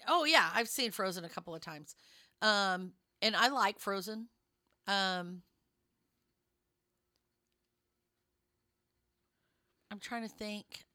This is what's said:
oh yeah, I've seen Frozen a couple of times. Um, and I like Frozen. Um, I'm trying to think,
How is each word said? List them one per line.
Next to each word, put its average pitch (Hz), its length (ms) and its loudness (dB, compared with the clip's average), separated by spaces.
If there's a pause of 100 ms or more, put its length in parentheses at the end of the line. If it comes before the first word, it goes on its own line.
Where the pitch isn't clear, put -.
oh 320 160 4
yeah, 294 320 6
I've 226 140 0
seen 247 220 -2
Frozen 185 340 -4
a 165 40 -14
couple 175 240 -10
of 160 80 -12
times. 156 340 -14 (460)
Um, 196 520 2 (280)
and 214 140 2
I 226 140 6
like 220 280 2
Frozen. 214 520 -6 (580)
Um, 185 560 -2 (4000)
I'm 208 80 -12
trying 233 240 -8
to 214 100 -10
think, 208 600 -12